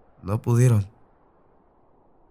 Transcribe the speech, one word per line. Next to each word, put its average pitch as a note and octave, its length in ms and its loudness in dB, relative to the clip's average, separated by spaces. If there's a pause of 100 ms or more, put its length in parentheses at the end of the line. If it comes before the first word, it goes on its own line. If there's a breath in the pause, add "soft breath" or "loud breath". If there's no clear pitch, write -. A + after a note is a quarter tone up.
(220)
no G2 180 -4
pudieron, A#2 480 0 (1400)